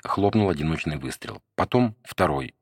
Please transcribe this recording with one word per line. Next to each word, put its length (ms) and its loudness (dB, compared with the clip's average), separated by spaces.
хлопнул 480 2
одиночный 460 -2
выстрел. 440 -10
Потом 480 2
второй, 600 -2